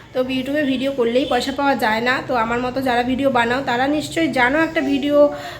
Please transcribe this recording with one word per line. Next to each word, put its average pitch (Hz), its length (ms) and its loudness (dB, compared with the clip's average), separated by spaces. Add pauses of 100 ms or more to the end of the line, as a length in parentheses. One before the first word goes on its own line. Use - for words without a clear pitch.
(120)
তো 254 120 0
YouTube-এ 262 380 -2
ভিডিও 269 300 0
করলেই 247 320 2
পয়সা 254 280 -2
পাওয়া 277 220 0
যায় 220 260 0
না। 254 280 0
তো 254 60 -2
আমার 233 240 0
মতো 254 240 -4
যারা 247 200 0
ভিডিও 262 280 0
বানাও, 240 360 0
তারা 254 200 0
নিশ্চয়ই 302 460 -2
জানো 254 300 2
একটা 320 180 -2
ভিডিও 285 540 2 (260)